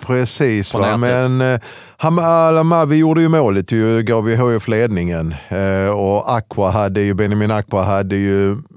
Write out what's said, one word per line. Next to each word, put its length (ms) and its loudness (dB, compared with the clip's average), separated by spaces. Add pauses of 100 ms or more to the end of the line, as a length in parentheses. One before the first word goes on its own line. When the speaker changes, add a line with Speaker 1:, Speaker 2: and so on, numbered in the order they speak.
Speaker 1:
precis, 680 -2
Speaker 2:
på 60 -2
Speaker 1:
va. 180 0
Speaker 2:
nätet. 340 0
Speaker 1:
Men, 240 0
eh, 60 -2 (380)
Ham-, 260 0
Al 340 4
Amavi 380 2
gjorde 260 2
ju 60 4
målet 440 2
ju, 300 2
gav 280 0
ju 60 2
H 160 2
I 40 0
F 120 -6
ledningen. 680 -2 (140)
Eh, 420 -2
och 460 -2
Aqua 340 -2
hade 320 0
ju, 120 0
Benjamin 360 0
Aqua 320 -2
hade 340 -2
ju 400 0 (200)